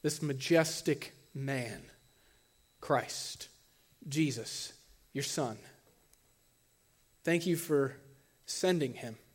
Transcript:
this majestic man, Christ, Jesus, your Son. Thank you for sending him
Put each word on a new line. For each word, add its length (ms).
this 220
majestic 880
man, 480
Christ, 680
Jesus, 680
your 100
Son. 360
Thank 220
you 100
for 420
sending 480
him 220